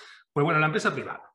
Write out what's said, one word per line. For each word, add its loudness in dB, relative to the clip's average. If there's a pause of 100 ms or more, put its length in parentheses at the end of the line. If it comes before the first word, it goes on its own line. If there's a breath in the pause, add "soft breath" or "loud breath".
(340 loud breath)
Pues 2
bueno, 2
la 4
empresa 0
privada. -10 (140)